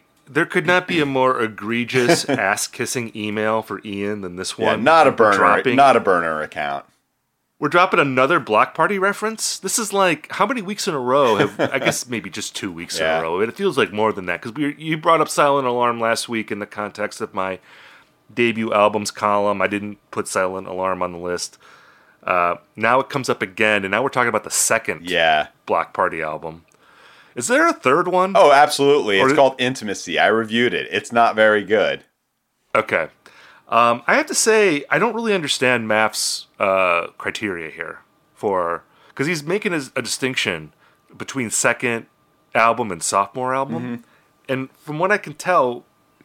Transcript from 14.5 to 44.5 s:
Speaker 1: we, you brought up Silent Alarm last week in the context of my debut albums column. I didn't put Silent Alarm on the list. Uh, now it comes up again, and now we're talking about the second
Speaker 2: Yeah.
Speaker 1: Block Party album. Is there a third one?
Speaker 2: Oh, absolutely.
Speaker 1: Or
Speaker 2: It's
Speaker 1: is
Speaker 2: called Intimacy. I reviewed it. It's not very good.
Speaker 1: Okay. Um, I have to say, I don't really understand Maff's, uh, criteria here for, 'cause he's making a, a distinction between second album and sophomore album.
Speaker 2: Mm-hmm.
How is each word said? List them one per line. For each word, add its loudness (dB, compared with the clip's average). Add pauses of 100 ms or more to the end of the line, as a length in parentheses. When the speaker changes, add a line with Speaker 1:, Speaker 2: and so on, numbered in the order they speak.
Speaker 1:
we, -4
you -6
brought 2
up 0
Silent 2
Alarm 0
last -2
week -6
in -6
the -8
context -8
of -10
my -4 (720)
debut 0
albums 2
column. 0
I 2
didn't -6 (100)
put -8
Silent -4
Alarm -4
on -6
the -12
list. -6 (640)
Uh, 0 (200)
now 2
it -4
comes -4
up -2
again, 0
and -4
now 0
we're -2
talking 0
about -2
the -12
second -2
Speaker 2:
Yeah. 2 (200)
Speaker 1:
Block -2
Party -2
album. -10 (680)
Is -6
there 2
a 2
third 2
one? 0
Speaker 2:
Oh, 8
absolutely. 4
Speaker 1:
Or 6
Speaker 2:
It's 4
Speaker 1:
is 4
Speaker 2:
called 6
Intimacy. -4
I 4
reviewed 2
it. -4
It's -6
not 2
very 4
good. 0 (720)
Speaker 1:
Okay. 0 (640)
Um, 2
I 2
have 0
to -8
say, 2
I 2
don't 0
really -2
understand 0
Maff's, 0 (120)
uh, 2 (100)
criteria -8
here -14 (360)
for, -2 (320)
'cause -4
he's -4
making -4
a, -4 (140)
a -4
distinction -6 (420)
between -8
second -2 (460)
album 2
and -8
sophomore -2
album. -6
Speaker 2:
Mm-hmm. -10 (480)